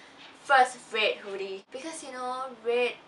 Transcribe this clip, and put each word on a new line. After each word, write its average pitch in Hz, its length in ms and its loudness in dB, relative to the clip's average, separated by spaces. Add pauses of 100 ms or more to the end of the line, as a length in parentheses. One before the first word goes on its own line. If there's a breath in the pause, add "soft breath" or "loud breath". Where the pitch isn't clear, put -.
(440 loud breath)
first 170 340 6 (160)
red 214 240 2
hoodie. 196 540 -8
Because, 311 320 -10
you 269 80 -12
know, 254 320 -6 (220)
red 240 280 2 (140)